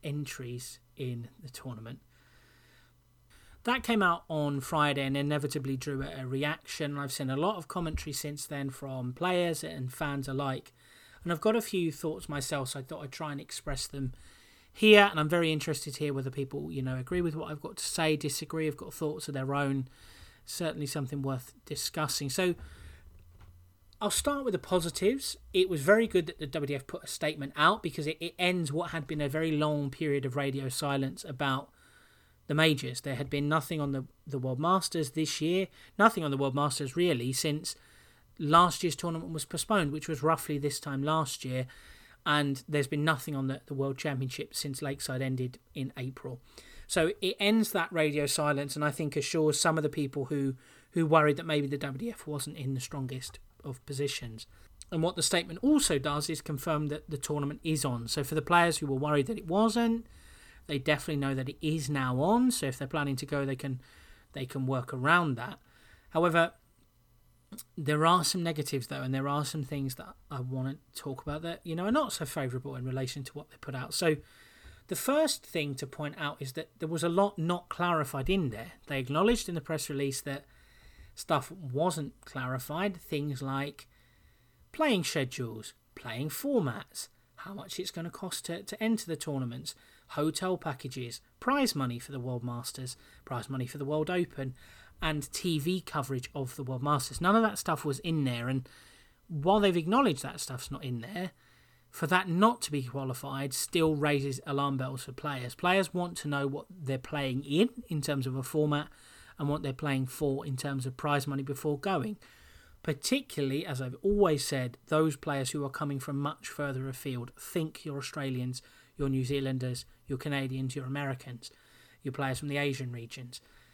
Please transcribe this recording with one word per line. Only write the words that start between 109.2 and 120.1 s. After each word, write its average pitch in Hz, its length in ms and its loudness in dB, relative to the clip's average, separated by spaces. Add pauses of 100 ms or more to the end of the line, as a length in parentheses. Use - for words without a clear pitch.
and 143 100 -2
what 147 160 0
they're 139 80 -2
playing 131 360 0
for 139 380 -2
in 135 120 -4
terms 139 280 -4
of 127 120 -6
prize 143 280 2
money 139 180 -2
before 143 360 -2
going. 190 380 0 (640)
Particularly, 151 800 -2
as 135 160 -4
I've 131 200 -6
always 196 440 4
said, 127 320 -2 (100)
those 156 280 4
players 139 360 -2
who 147 120 -2
are 139 60 -4
coming 143 300 -4
from 139 200 -4
much 147 300 -4
further 135 400 -4
afield. 127 500 -6
Think - 460 -4
your 143 120 -6
Australians, 131 640 -4 (360)
your 143 100 0
New 131 160 2
Zealanders, 131 640 -2 (220)
your 135 100 -2